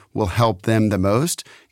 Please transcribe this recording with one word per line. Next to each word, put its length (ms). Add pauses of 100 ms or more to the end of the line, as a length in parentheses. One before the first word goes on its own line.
(120)
will 140
help 360
them 280
the 80
most. 440 (300)